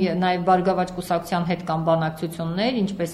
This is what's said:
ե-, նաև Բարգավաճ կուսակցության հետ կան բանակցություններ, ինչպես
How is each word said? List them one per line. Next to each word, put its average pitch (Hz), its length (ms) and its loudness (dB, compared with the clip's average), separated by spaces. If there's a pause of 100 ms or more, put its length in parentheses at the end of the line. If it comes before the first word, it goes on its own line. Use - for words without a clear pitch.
ե-, 180 160 2
նաև 180 300 0
Բարգավաճ 180 500 2
կուսակցության 175 540 -2
հետ 170 180 -2
կան 160 160 0
բանակցություններ, 165 960 0
ինչպես 185 340 -2